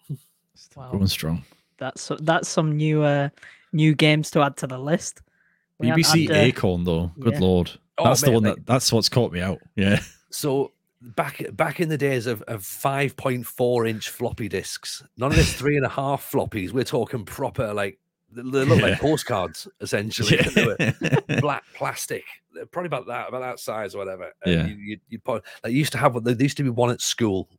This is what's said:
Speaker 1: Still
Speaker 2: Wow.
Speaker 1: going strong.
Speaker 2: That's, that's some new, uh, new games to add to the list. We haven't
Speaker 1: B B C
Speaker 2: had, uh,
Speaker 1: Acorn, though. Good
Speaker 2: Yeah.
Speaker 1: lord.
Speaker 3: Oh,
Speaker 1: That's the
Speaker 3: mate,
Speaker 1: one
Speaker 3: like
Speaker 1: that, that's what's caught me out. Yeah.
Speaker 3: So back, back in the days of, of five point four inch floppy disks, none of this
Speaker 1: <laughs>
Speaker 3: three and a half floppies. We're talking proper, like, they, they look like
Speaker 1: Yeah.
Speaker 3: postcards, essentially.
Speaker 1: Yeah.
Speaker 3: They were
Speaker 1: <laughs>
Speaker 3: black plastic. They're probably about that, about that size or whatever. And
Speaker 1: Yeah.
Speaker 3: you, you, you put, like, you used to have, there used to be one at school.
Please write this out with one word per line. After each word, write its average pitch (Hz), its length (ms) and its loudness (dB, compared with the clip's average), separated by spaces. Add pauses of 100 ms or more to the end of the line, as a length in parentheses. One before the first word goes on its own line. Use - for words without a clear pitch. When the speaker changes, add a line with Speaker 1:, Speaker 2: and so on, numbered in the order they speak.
(540)
Speaker 1:
Still - 300 -20
Speaker 2:
Wow. - 80 -12
Speaker 1:
going 95 160 2
strong. 82 360 -2 (340)
Speaker 2:
That's, - 320 -10 (120)
that's 160 260 0
some 156 300 0
new, 151 240 2
uh, 143 280 2 (440)
new 156 220 6
games 151 360 2
to 160 100 2
add 139 160 2
to 147 100 -6
the 127 120 -8
list. 147 420 -4 (560)
We 117 100 -2
haven't 160 160 4
Speaker 1:
B - 0 -
B - 0 -
C 160 240 4
Speaker 2:
had, - 100 0
uh, - 20 6
Speaker 1:
Acorn, 90 460 2
though. 85 340 0
Good 123 140 2
Speaker 2:
Yeah. - 80 -4
Speaker 1:
lord. 90 300 4 (260)
Speaker 3:
Oh, - 80 0
Speaker 1:
That's 123 160 4
the 143 60 4
Speaker 3:
mate, 127 60 6
Speaker 1:
one 113 100 4
Speaker 3:
like 104 140 2
Speaker 1:
that, - 80 -20
that's 123 280 2
what's 110 160 2
caught 107 240 0
me 87 80 -4
out. 90 180 -4 (160)
Yeah. 98 240 4 (300)
Speaker 3:
So 139 420 -2 (300)
back, 139 420 -6 (100)
back 156 280 -2
in 165 80 0
the 156 80 0
days 131 300 0
of, 113 160 -4
of 104 200 -8
five 139 540 -2
point 123 280 -2
four 123 400 0
inch 110 240 -4
floppy - 380 -6
disks, - 560 -8 (140)
none 131 140 0
of 156 60 2
this 156 160 4
Speaker 1:
<laughs> - 40 -8
Speaker 3:
three 143 180 0
and 135 100 2
a 113 40 -4
half 135 420 -4
floppies. 92 400 -2
We're 123 140 0
talking 113 400 -4
proper, 117 480 -6
like, 101 260 -4 (320)
they, 113 100 -14
they 131 240 0
look - 160 8
like - 100 4
Speaker 1:
Yeah. 98 80 0
Speaker 3:
postcards, 113 680 -2 (140)
essentially. 110 560 0
Speaker 1:
Yeah. - 120 2
Speaker 3:
They 196 160 4
were - 640 2
Speaker 1:
<laughs> 143 140 0
Speaker 3:
black 139 320 -2
plastic. - 500 -6 (300)
They're 160 140 -14
probably 180 200 -8
about 135 200 -6
that, 117 200 -8
about 123 140 -8
that 127 180 -8
size 107 360 -6
or - 20 -6
whatever. 95 340 -8 (140)
And 90 100 2
Speaker 1:
Yeah. 82 120 0
Speaker 3:
you, 104 80 -8
you, 104 220 -12 (120)
you 113 100 -14
put, 113 240 -6 (180)
like, 113 120 -6
you 131 60 2
used 147 120 0
to - 60 -6
have, 120 260 2
there 120 120 2
used 139 200 0
to 147 80 -4
be 135 60 0
one 120 200 2
at - 120 -4
school. 98 580 0